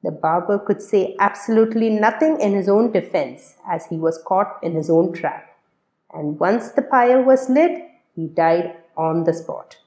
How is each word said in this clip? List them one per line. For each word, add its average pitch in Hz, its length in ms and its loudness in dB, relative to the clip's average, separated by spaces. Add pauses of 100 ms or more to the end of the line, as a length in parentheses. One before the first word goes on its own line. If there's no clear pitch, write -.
The - 80 -4
barber 175 480 -2
could 202 240 -4
say 190 380 0
absolutely 226 680 0
nothing 220 500 2
in 202 140 2
his 196 140 0
own 220 220 4
defense 151 640 -4 (160)
as 160 160 -6
he 170 100 -6
was 160 300 -2
caught 190 360 0
in 165 120 -4
his 160 160 -4
own 165 220 4
trap. - 400 -8 (600)
And 151 280 -8
once 208 300 0
the 269 120 0
pyre 254 400 4
was 262 260 4
lit, 320 400 2 (280)
he 165 100 -6
died 165 500 0 (200)
on 160 280 -2
the 165 100 2
spot. - 420 -12 (100)